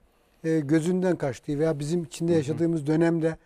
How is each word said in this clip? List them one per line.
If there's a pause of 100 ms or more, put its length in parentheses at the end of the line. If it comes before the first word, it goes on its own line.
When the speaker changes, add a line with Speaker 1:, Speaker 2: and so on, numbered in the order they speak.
(440)
Speaker 1:
e,
gözünden
kaçtığı
veya
bizim
içinde
Speaker 2:
Hı
hı.
Speaker 1:
yaşadığımız
dönemde